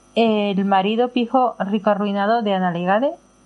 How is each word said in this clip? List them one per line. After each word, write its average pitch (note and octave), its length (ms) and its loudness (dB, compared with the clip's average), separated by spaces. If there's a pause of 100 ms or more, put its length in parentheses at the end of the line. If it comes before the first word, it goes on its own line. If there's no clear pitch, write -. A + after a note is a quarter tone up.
(160)
el G#3 500 0
marido G#3 480 0
pijo B3 460 0
rico G3 320 -2
arruinado G3+ 500 0
de G#3 120 0
Ana F#3 180 0
Ligade F#3+ 400 0 (340)